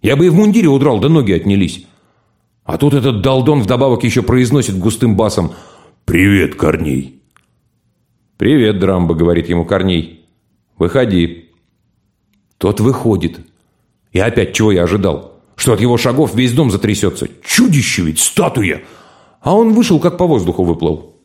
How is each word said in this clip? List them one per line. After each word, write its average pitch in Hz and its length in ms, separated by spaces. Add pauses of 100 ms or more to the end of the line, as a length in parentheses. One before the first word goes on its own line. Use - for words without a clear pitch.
Я 117 140
бы 170 120
и - 20
в 160 60
мундире 214 320
удрал, 135 320
да 120 100
ноги 143 220
отнялись. 98 540 (760)
А - 140
тут 143 160
этот 120 280
долдон 135 400
вдобавок 120 420
ещё 120 200
произносит 120 560
густым 110 360
басом: 98 360 (540)
«Привет, 90 500
Корней!» 78 680 (1160)
«Привет, 107 420
Драмбо», 90 360
говорит 85 340
ему 87 160
Корней. 92 600 (500)
«Выходи». 90 760 (1040)
Тот 101 240
выходит. 110 580 (720)
И 90 80
опять 110 340
чего 107 200
я 87 100
ожидал? 87 560 (160)
Что - 180
от 98 80
его 120 160
шагов 120 380
весь 123 160
дом 135 180
затрясётся? 101 600 (120)
Чудище 156 640
ведь, 80 160
статуя! 101 600 (600)
А 165 140
он 220 180
вышел, 208 260
как 175 180
по 180 100
воздуху 95 360
выплыл. 80 600